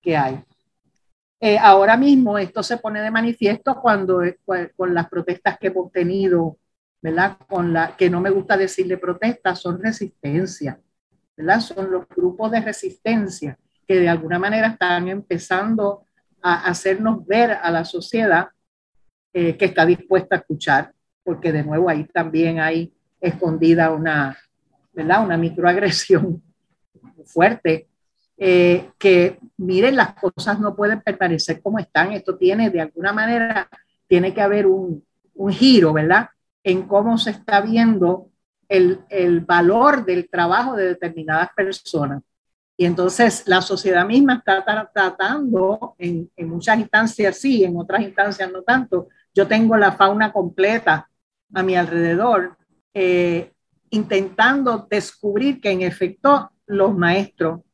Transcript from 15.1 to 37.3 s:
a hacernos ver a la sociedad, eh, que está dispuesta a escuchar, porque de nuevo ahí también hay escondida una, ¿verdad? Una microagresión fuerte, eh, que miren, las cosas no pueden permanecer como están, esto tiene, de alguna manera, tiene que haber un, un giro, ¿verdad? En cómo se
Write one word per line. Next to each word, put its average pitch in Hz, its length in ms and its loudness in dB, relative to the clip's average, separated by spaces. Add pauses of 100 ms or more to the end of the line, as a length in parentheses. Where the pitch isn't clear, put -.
a 175 240 0
hacernos 190 600 -2
ver 226 260 2
a 170 180 -4
la 165 140 -2
sociedad, 185 640 -2 (840)
eh, 170 240 -2
que 196 100 2
está 170 200 2
dispuesta 180 500 0
a - 40 -2
escuchar, 147 520 -4 (300)
porque 165 300 -4
de 151 120 -2
nuevo 160 240 -2
ahí 151 160 -4
también 165 560 -2
hay 165 320 -4 (280)
escondida 165 720 2
una, 151 440 -2 (560)
¿verdad? 175 320 0
Una 170 120 0
microagresión 175 1080 0 (840)
fuerte, 165 640 0 (480)
eh, 180 640 2
que 180 400 4 (200)
miren, 196 380 0
las - 180 0
cosas 196 460 -4
no 208 140 -4
pueden 208 280 -2
permanecer 165 580 -4
como 214 180 -4
están, 175 340 -2
esto 190 240 -6
tiene, 202 340 2
de 175 100 -2
alguna 165 320 -4
manera, 220 560 -2 (400)
tiene 180 240 2
que 214 80 -6
haber 202 260 2
un, 185 380 -2 (300)
un 196 180 -4
giro, 202 400 6
¿verdad? 165 360 2 (360)
En 190 180 0
cómo 208 360 0
se 233 120 -2